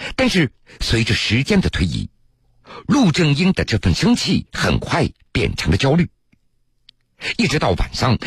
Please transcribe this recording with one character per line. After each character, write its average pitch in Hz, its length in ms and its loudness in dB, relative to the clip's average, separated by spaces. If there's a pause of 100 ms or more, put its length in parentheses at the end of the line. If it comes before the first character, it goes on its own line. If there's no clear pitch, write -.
(160)
但 254 140 2
是 160 200 2 (300)
随 113 240 0
着 98 100 0
时 120 300 0
间 202 160 2
的 - 80 0
推 - 180 -2
移， 55 220 -4 (800)
陆 240 260 4
正 151 220 2
英 180 180 2
的 - 140 -4
这 110 100 -2
份 87 180 0
生 233 220 2
气 - 340 -2
很 - 280 0
快 - 320 -2 (200)
变 - 260 -2
成 - 140 -2
了 92 60 2
焦 135 160 0
虑。 170 160 2 (1300)
一 233 100 2
直 139 120 0
到 127 120 0
晚 - 240 -2
上， 120 320 0